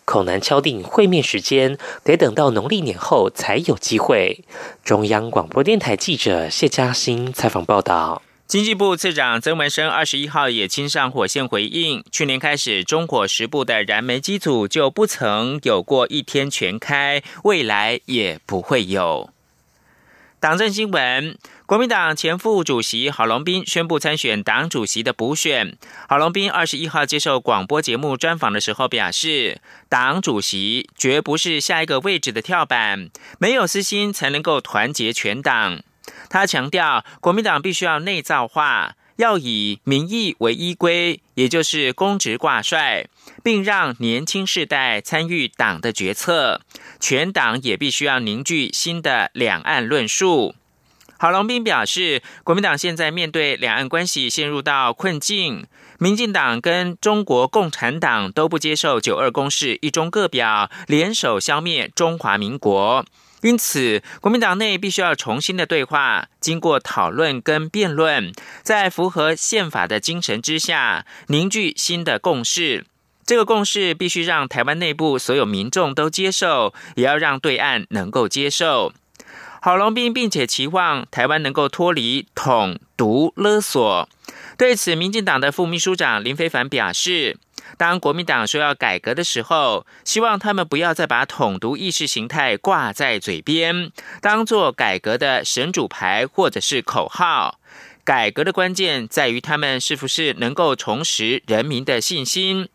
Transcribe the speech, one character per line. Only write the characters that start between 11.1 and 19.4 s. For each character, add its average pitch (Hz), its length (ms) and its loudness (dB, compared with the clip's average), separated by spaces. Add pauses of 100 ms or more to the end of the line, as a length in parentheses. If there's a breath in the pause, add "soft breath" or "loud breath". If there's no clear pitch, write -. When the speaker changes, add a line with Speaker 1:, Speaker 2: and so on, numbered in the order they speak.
Speaker 2:
火 123 160 0
线 131 220 -2
回 104 160 0
应， 156 460 -4
去 156 160 -2
年 131 120 -2
开 147 160 0
始 104 300 -2
中 160 220 0
火 120 200 0
十 113 200 -2
部 139 180 -2
的 113 180 2
燃 104 220 0
煤 127 160 -2
机 196 180 -4
组 117 300 0
就 143 220 0
不 214 160 2
曾 117 560 -2
有 107 200 2
过 127 260 2
一 143 120 -4
天 139 300 -2
全 101 280 -2
开， 143 440 0 (220 loud breath)
未 190 180 4
来 107 420 0
也 101 400 -2
不 95 160 -4
会 120 240 0
有。 87 460 -2 (1120 soft breath)